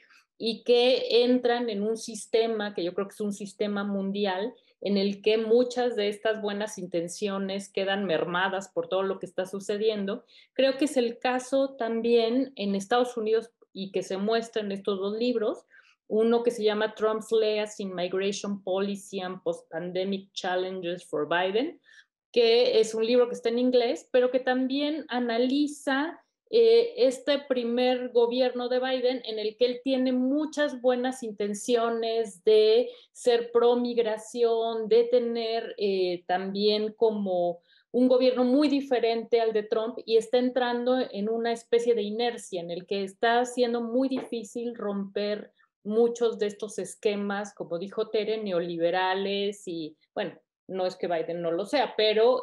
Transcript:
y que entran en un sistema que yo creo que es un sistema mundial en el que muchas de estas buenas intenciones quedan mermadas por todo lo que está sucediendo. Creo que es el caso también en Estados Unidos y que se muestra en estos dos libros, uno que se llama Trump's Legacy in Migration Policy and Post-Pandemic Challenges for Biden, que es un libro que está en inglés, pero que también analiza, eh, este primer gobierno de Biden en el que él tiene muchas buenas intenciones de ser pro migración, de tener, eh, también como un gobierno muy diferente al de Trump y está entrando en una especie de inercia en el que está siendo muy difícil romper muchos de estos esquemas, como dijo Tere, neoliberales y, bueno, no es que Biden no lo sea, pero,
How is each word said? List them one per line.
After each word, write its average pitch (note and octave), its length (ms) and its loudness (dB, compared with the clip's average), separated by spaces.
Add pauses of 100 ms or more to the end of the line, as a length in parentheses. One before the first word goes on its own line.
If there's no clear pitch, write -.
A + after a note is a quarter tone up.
(380)
y A3+ 260 -4
que A#3+ 600 4
entran B3 440 2
en G3+ 140 -4
un A3+ 160 -2
sistema A3 760 -2
que F3+ 120 -4
yo F3 100 -4
creo G3 120 -2
que - 80 -18
es - 60 -14
un G#3 140 -4
sistema G#2 500 -6
mundial G3 720 -2 (260)
en G3+ 160 0
el G3 260 0
que G#3+ 140 4
muchas A#3+ 600 2
de G#3 120 0
estas G#3 320 -2
buenas G3+ 380 -6
intenciones F#3+ 920 -4
quedan G3 360 -2
mermadas F3+ 640 -2
por E3+ 200 -4
todo F#3+ 140 0
lo F#3+ 160 -2
que F3+ 80 -8
está F#3+ 180 -6
sucediendo. G3+ 800 -4 (280)
Creo C4+ 260 2
que D4+ 60 2
es C4+ 120 -2
el A#3 220 0
caso C4+ 560 0
también A#3 800 0
en G3+ 220 -2
Estados B3 400 0
Unidos A3 340 0 (220)
y F#3+ 180 -10
que F#3 140 -4
se F#3+ 140 -6
muestra A3+ 440 -2
en G3+ 80 -6
estos G3 300 -4
dos G#3 180 -4
libros, A#3 480 -2 (400)
uno A#3 380 2
que A#3+ 80 2
se G#3 100 -6
llama G#3+ 320 0
Trump's G#3+ 380 -2
Legacy G#3+ 500 0
in F#3 120 -8
Migration G3 680 -4
Policy G3 580 -4
and F#3 220 -8
Post-Pandemic F3+ 920 -6
Challenges F#3 720 -4
for D3+ 240 -4
Biden, F#3+ 520 -2 (520)
que A#3 460 4
es A3 160 2
un A3 100 0
libro A#3+ 240 4
que - 60 -8
está - 140 -4
en A#3 100 0
inglés, B3 540 2
pero B3 180 4
que B3+ 80 0
también C4 680 0
analiza, C4+ 1160 -2 (280)
eh, A#3 440 6 (120)
este C4+ 400 0
primer B3 640 0
gobierno B3 640 2
de B3+ 100 2
Biden B3+ 460 0
en A3 120 -6
el G#3+ 200 -6
que B3 80 4
él B3 180 -6
tiene C4 280 0
muchas C#4+ 680 -2
buenas B3+ 420 0
intenciones A3+ 1200 -2
de G#3+ 460 6 (240)
ser A#3 400 0
pro A#3+ 240 4
migración, A3+ 1120 0
de A#3 160 6
tener, A#3 720 0
eh, F#3 500 -2
también G#3 680 0
como F#3 640 0 (300)
un B3+ 180 4
gobierno B3+ 360 4
muy C#4 240 4
diferente A#3 720 0
al A3 100 2
de G#3 120 0
Trump A3 420 -4
y A3+ 100 2
está A3+ 220 2
entrando B3 600 0
en G3+ 300 -4
una A3+ 240 -2
especie A#3 420 2
de G#3+ 60 0
inercia G#3+ 640 -4
en E3+ 80 -10
el F3 160 -8
que G3 180 -2
está A#3 400 2
siendo A#3+ 380 0
muy B3 260 0
difícil A#3+ 640 -6
romper G3+ 800 -6 (320)
muchos A3+ 540 2
de G#3 80 0
estos G3+ 320 -8
esquemas, G3+ 760 -4
como E3+ 240 -8
dijo G#3 300 -6
Tere, A3 340 -2
neoliberales F#3 1300 -2
y, E3 300 -10 (160)
bueno, F#3 180 -6 (340)
no F#3 200 -4
es F3+ 100 -6
que F#3 120 -6
Biden E3+ 340 -4
no E3 80 -2
lo F3+ 160 -2
sea, B3+ 280 0
pero, A3 480 4